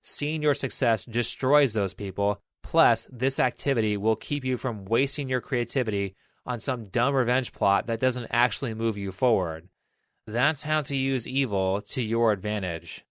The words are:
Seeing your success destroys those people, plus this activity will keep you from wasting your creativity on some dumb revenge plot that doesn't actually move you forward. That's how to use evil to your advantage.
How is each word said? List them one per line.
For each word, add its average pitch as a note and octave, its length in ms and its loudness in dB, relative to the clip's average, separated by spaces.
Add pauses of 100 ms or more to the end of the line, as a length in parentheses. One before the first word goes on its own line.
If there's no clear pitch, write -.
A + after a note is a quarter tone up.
Seeing D3+ 380 -6
your D3 120 4
success A#2+ 500 0
destroys B2+ 680 2
those G2+ 200 0
people, G2+ 480 -2 (220)
plus C3+ 480 4
this B2+ 280 -2
activity A#2+ 580 0
will G#2+ 180 2
keep C3+ 300 -6
you B2+ 120 0
from G#2+ 280 -6
wasting C3 420 -2
your B2+ 140 -2
creativity A2+ 760 -2 (300)
on B2 140 -4
some A#2+ 260 -4
dumb A#2+ 280 0
revenge B2 380 2
plot G2 360 2
that A2+ 120 -2
doesn't B2 320 0
actually A#2+ 420 0
move A2 240 0
you G2 140 -4
forward. F#2 560 2 (580)
That's C3 380 -2
how D#3 200 -2
to C#3 120 -6
use C3 320 0
evil G#2 540 0
to - 200 -6
your A2+ 300 2
advantage. F#2+ 800 -4